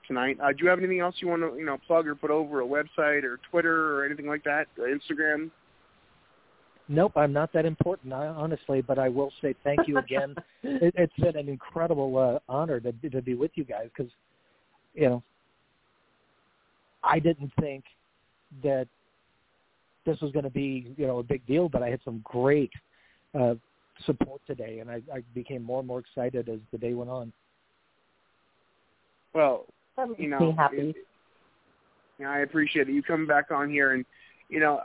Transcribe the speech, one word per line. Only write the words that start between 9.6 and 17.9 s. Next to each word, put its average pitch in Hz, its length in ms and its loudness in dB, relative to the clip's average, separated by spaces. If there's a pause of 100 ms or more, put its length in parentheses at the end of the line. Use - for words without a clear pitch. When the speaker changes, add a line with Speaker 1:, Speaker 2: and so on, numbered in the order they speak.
Speaker 2:
thank 147 240 2
you 143 120 0
again. 139 420 -2
Speaker 3:
<laughs> - 40 -10 (180)
Speaker 2:
It, 247 340 2
it's 175 200 2
been 156 200 2
an 143 120 -6
incredible, 139 680 -2
uh, 127 200 4 (100)
honor 143 320 -2
to, 117 120 -4 (180)
to 131 120 -4
be 123 120 -2
with 139 200 -2
you 156 100 -4
guys 113 320 -8
'cause, 127 120 -6 (840)
you 151 140 4
know, 123 140 0 (1800)
I 160 160 4
didn't 147 400 0
think 139 240 -4 (800)